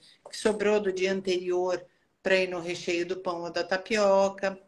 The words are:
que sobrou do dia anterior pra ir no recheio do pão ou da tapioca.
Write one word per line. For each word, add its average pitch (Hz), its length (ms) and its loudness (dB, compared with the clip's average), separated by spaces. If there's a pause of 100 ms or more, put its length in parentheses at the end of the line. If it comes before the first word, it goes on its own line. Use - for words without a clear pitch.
(280)
que - 80 -16
sobrou 208 460 2
do 190 100 0
dia 185 220 0
anterior 180 720 0 (360)
pra 190 140 2
ir 185 140 2
no 180 100 -6
recheio 170 460 -4
do 180 120 -4
pão 170 260 -6
ou 170 80 -8
da 170 120 -2
tapioca. 196 1040 2